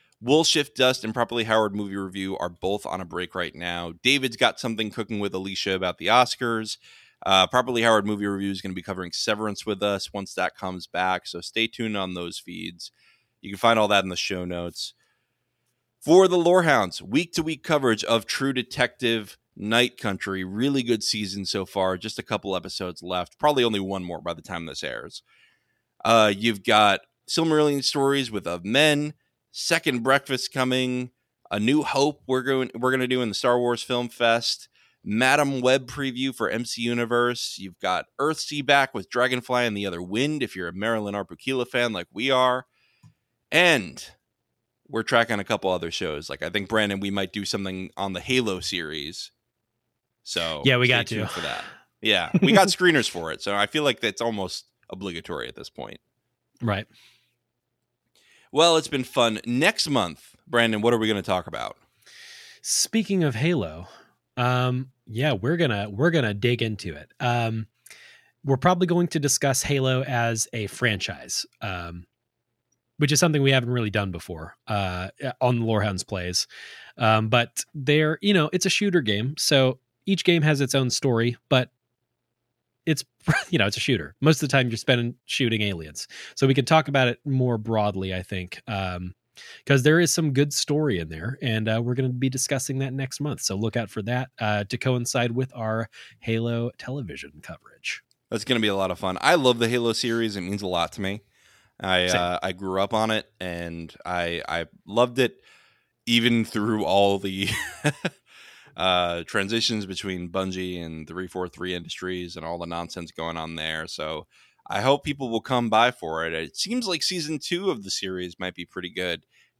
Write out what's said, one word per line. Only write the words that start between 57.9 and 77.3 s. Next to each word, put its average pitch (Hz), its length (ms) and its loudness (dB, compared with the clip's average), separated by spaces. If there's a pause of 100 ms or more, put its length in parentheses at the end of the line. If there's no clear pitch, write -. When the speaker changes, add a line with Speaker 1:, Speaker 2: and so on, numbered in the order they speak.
Speaker 1:
Well, 160 260 6
it's 156 100 0
been 131 160 -2
fun. 117 420 2
Next 143 440 0
month, 92 460 -2 (120)
Brandon, 113 340 2
what 117 120 4
are 120 40 6
we 110 100 2
gonna 104 140 2
talk 90 260 -2
about? 57 300 -8 (840)
Speaker 2:
Speaking - 640 0
of 135 120 0
Halo, 104 520 -2 (500)
um, 127 540 0 (160)
yeah, 123 260 -2
we're 117 240 0
gonna, 107 320 0
we're 127 220 2
gonna 127 220 2
dig 117 280 0
into 104 340 -4
it. - 240 -18
Um, 117 480 -2 (800)
we're 135 120 4
probably 180 300 4
going 175 220 2
to 160 100 -2
discuss 139 440 0
Halo 131 400 0
as 117 500 -2
a 110 140 -4
franchise, 98 800 -4 (160)
um, 87 440 -10 (920)
which 143 140 2
is 147 80 4
something 151 220 4
we 135 100 6
haven't 123 200 4
really 117 180 0
done 101 220 0
before, 85 440 -10 (120)
uh, 95 420 -2 (320)
on 120 180 4
the 113 60 0
Lorehounds 104 380 2
plays. 90 420 -4 (520)
Um, 110 320 4
but 117 340 2 (100)